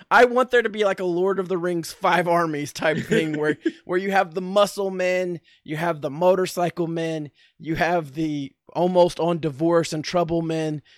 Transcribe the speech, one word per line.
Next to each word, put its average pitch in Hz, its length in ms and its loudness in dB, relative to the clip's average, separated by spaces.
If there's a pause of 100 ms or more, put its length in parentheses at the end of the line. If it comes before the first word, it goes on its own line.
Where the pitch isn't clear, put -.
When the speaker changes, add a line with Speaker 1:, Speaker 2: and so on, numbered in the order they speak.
(100)
Speaker 1:
I 226 140 8
want 247 260 2
there 240 120 4
to 226 60 -2
be, 214 160 -2
like, 190 160 0
a 190 40 -4
Lord 180 340 0
of 185 100 -4
the 190 100 -2
Rings 170 340 -4
Five 175 360 2
Armies 160 440 0
type 156 260 0
thing - 400 -2
where, 151 180 0 (140)
Speaker 2:
<laughs> - 140 -20
Speaker 1:
where 180 140 -2
you 196 120 -2
have 190 240 2
the 190 60 -4
muscle 196 500 0
men, 180 500 -2 (240)
you 156 120 -8
have 165 240 -4
the 143 100 -6
motorcycle 175 800 0
men, 160 420 -6 (280)
you 156 180 -4
have 165 380 0
the 147 380 -4 (220)
almost 180 460 4
on 170 180 0
divorce 165 540 0
and 156 120 -6
trouble 170 380 0
men, 160 400 -4 (160)